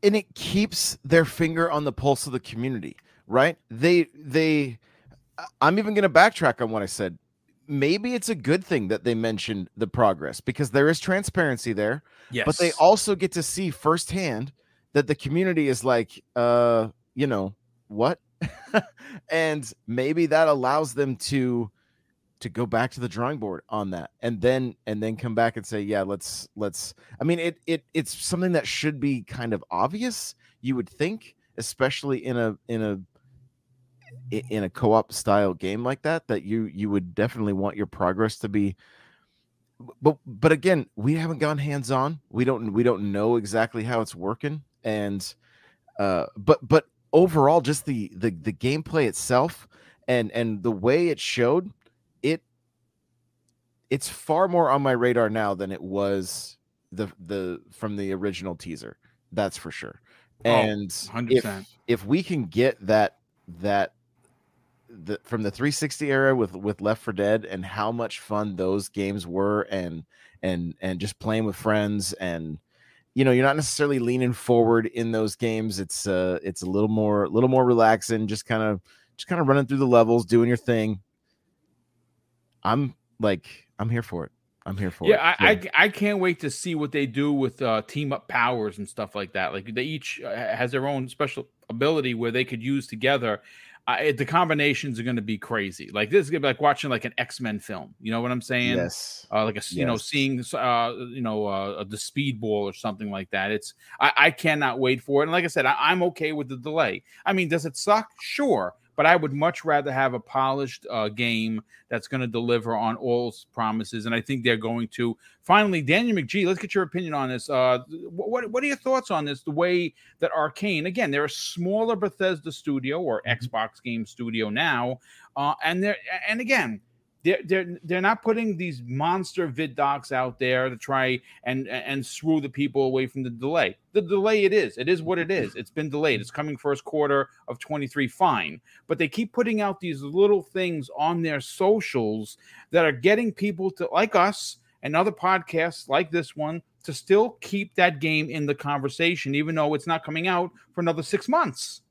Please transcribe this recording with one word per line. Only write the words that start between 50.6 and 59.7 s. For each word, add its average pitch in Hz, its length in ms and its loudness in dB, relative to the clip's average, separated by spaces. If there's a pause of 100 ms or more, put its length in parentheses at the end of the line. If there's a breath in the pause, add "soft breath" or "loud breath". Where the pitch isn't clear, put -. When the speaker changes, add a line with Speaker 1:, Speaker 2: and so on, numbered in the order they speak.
Speaker 1:
the 117 100 2
way 127 360 2
it 151 120 -2
showed, 170 500 0 (520)
it, 156 200 0 (1500)
it's 135 180 -2
far 175 400 0
more 170 220 4
on 139 120 4
my 135 100 4
radar 120 380 4
now 107 240 0
than 95 160 -6
it 95 120 -10
was 98 720 -2 (340)
the, 95 200 -6 (160)
the, 92 340 -4 (100)
from 104 260 -8
the 98 160 -4
original 92 440 -6
teaser. 71 400 -14 (360)
That's 101 240 -2
for - 140 -12